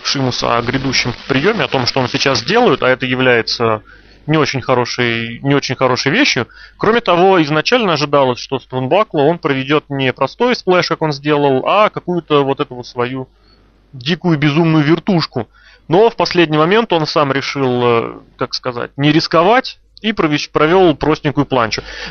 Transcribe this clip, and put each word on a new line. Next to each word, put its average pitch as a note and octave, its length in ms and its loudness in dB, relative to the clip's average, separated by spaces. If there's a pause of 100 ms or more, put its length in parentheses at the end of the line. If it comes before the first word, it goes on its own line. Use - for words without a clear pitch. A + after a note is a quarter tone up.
Шимуса B2+ 540 -2
о A#2+ 40 0
грядущем B2+ 520 -2 (140)
приёме, D#3 360 0
о B2 40 -2
том, C3 180 -2
что - 140 -2
он B2 80 0
сейчас C3 360 -2
делает, G3 400 2
а B2+ 60 2
это B2+ 160 0
является A#2+ 760 0 (420)
не D#3 120 0
очень C3+ 240 -2
хорошей, A#2+ 840 -2
не C#3 100 2
очень C#3 220 0
хорошей B2+ 360 0
вещью. F#3+ 360 0 (300)
Кроме A#3 240 2
того, F3+ 420 4
изначально D#3+ 500 0
ожидалось, C#3+ 460 0
что C3 200 -6
с - 60 -16
Тунбакла C#3+ 560 -2
он E3 160 2
проведёт C#3 520 -4
не C3+ 240 -2
простой A#3+ 420 -2
сплэш, F3+ 320 0
как E3 140 -6
он D#3 100 -2
сделал, C#3+ 560 0
а G3 220 2
какую-то D#3+ 540 -2
вот C3+ 160 -2
эту C3+ 160 -8
вот B2 120 -14
свою B2+ 400 -6 (640)
дикую D3+ 480 -2
безумную D#3 440 2
вертушку. D#3+ 640 -2 (400)
Но G#3+ 220 4
в - 60 -4
последний E3 420 0
момент G3 360 2
он D#3+ 120 0
сам D3 260 0
решил, C3 520 -2
э, A#2 360 0 (180)
как - 180 -6
сказать, A#2+ 420 -8
не D3 140 2
рисковать F3+ 680 0 (220)
и G#3+ 100 -2
провещ-, D#3 380 -2
провёл D#3+ 460 4
простенькую C#3+ 500 -2
планчу. A#2 380 -2 (280)